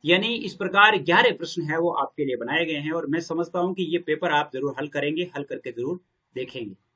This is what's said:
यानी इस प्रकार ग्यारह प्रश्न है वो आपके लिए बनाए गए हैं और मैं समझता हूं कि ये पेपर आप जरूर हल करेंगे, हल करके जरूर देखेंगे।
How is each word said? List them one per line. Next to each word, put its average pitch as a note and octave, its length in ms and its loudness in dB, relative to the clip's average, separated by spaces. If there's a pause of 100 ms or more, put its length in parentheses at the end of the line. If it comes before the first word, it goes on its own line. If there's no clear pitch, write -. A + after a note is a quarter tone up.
यानी F#3 220 4
इस A#3 260 -4
प्रकार G3 440 4
ग्यारह G#3 340 4
प्रश्न E3+ 300 -6
है D#3 180 -2
वो E3+ 100 2
आपके C#3 360 -2
लिए B2+ 100 -2
बनाए C3+ 300 0
गए D#3 120 -2
हैं D3+ 140 -4
और D#3+ 160 -2
मैं D#3 120 0
समझता E3+ 400 -2
हूं F3+ 140 0
कि F#3 100 -2
ये E3+ 140 0
पेपर D#3 340 0
आप D3 220 2
जरूर C3 260 -4
हल D3 80 -4
करेंगे, D3+ 480 -4
हल C#3+ 80 -6
करके C3 280 -10
जरूर C3+ 280 -6 (360)
देखेंगे। B2 400 -10 (200)